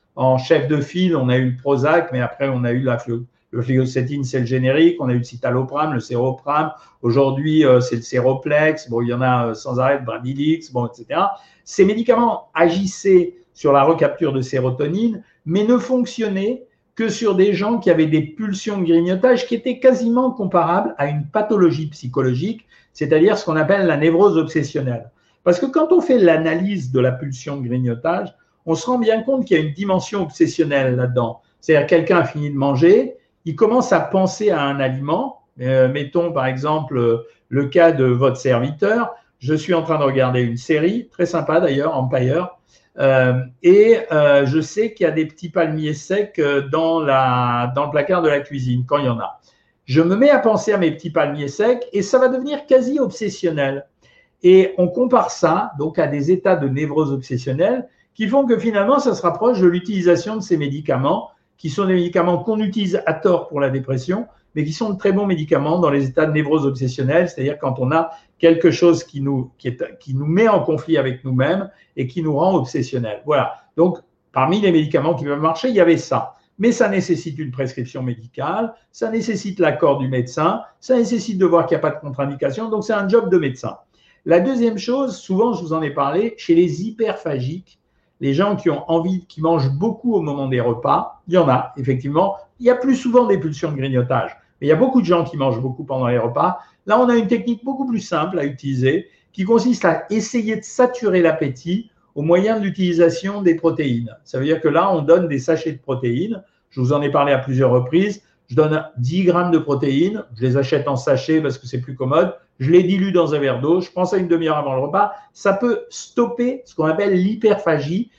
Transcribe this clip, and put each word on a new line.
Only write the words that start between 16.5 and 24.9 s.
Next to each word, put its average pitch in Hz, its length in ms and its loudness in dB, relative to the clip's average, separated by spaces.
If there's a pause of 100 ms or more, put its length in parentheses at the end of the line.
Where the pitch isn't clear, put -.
que 226 160 -2
sur 214 240 0
des 190 180 4
gens 208 260 -2
qui 185 120 2
avaient 160 160 4
des 151 160 2
pulsions 202 560 -6
de 185 60 -2
grignotage 185 640 2
qui - 80 -2
étaient 247 240 -4
quasiment 254 520 2
comparables 180 680 0
à 143 120 -2
une 151 180 -4
pathologie 180 640 0
psychologique, 135 760 -4 (280)
c'est-à-dire 160 420 4
ce - 80 -8
qu'on 156 120 -2
appelle 185 300 2
la 151 120 0
névrose 165 400 4
obsessionnelle. 135 720 -4 (340)